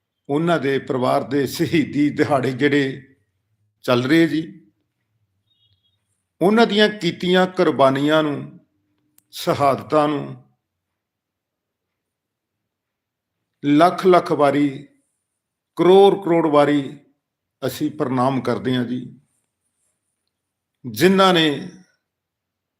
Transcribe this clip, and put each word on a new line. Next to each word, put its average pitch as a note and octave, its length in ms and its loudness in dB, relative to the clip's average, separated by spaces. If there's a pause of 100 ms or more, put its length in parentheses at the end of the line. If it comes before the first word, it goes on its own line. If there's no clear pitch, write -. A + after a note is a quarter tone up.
(280)
ਉਹਨਾਂ D#3+ 300 -2
ਦੇ C3+ 200 -2
ਪਰਿਵਾਰ C3 440 -4
ਦੇ C3+ 240 -4
ਸ਼ਹੀਦੀ C#3+ 640 -2
ਦਿਹਾੜੇ C#3 420 -2
ਜਿਹੜੇ C3+ 640 -2 (680)
ਚੱਲ B2 200 0
ਰਹੇ E3 240 2
ਜੀ, D#3 140 -6 (2000)
ਉਹਨਾਂ G#3+ 260 4
ਦੀਆਂ G#3 220 2
ਕੀਤੀਆਂ F#3 580 -2
ਕੁਰਬਾਨੀਆਂ D3+ 760 2
ਨੂੰ, C#3+ 380 -8 (720)
ਸ਼ਹਾਦਤਾਂ C#3+ 800 -2
ਨੂੰ C#3 360 -8 (3250)
ਲੱਖ E3 420 2
ਲੱਖ F3 260 4
ਵਾਰੀ, C#3+ 360 0 (1080)
ਕਰੋੜ F#3 480 4
ਕਰੋੜ E3 220 0
ਵਾਰੀ D3 520 0 (680)
ਅਸੀਂ D3+ 240 -6
ਪ੍ਰਣਾਮ C3 500 -2
ਕਰਦੇ A#2+ 360 -4
ਹਾਂ B2 80 -2
ਜੀ, B2+ 360 -10 (1600)
ਜਿਨ੍ਹਾਂ F3+ 500 2
ਨੇ D#3 340 -2 (1120)